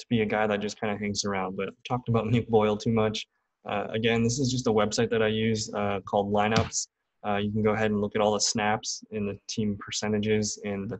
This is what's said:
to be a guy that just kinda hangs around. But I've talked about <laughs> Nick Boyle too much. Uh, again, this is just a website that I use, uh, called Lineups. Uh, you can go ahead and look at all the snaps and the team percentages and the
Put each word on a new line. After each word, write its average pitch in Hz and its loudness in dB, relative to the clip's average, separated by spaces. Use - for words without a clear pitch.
to - -20
be 117 2
a 107 2
guy 107 2
that 101 0
just 104 -6
kinda 104 -4
hangs 101 -4
around. 95 -4
But 95 -4
I've - -18
talked 123 -2
about 113 0
<laughs> 110 0
Nick 120 2
Boyle 107 4
too 110 -2
much. 110 0
Uh, 101 -2
again, 113 2
this 123 0
is 123 0
just 123 -2
a 117 4
website 107 2
that 113 2
I 110 4
use, 110 0
uh, 101 -2
called 101 0
Lineups. 104 0
Uh, 104 -2
you 104 -2
can 107 0
go 107 4
ahead 110 0
and 104 0
look 104 -2
at 107 2
all 107 4
the 104 0
snaps 107 -2
and 104 -4
the 104 -8
team 107 -4
percentages 107 -2
and 101 -6
the 92 -8